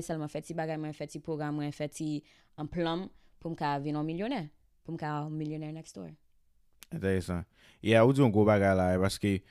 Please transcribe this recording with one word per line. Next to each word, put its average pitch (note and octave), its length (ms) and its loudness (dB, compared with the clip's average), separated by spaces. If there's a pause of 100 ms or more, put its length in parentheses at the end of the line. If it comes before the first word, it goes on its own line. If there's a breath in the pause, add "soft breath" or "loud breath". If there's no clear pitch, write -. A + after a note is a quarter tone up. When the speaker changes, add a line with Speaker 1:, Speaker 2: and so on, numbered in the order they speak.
Speaker 1:
sèlman D3+ 240 -6
fè D3+ 80 -8
ti E3 160 -10
bagay D#3+ 240 -4
mwen, D3+ 160 -8
fè D3 160 -10
ti D#3 80 -10
pwogram D3+ 400 -4
mwen, D3 160 -6
fè D3+ 160 -6
ti, D3+ 300 -6 (340 soft breath)
an D3+ 160 -10
plan, E3+ 380 -4 (340)
pou E3 80 -8
m D#3+ 80 -10
ka D3 240 0
vin D3+ 160 -4
yon D3+ 80 -4
milyonè, F#3+ 380 -4 (380)
pou D#3+ 120 -10
m - 20 -8
ka D3+ 220 -6
yon D#3 180 -6
millionaire D#3 380 -8
next D#3+ 180 -16
door. F3 160 -14 (800)
Speaker 2:
Enteresan. F#2+ 540 0 (420 soft breath)
Yeah, A2+ 160 8
ou C3+ 140 8
di C#3 80 6
yon A#2+ 100 6
gwo G#2+ 140 6
bagay G2 260 6
la, F#2 140 4 (160)
paske G2 320 0 (160 soft breath)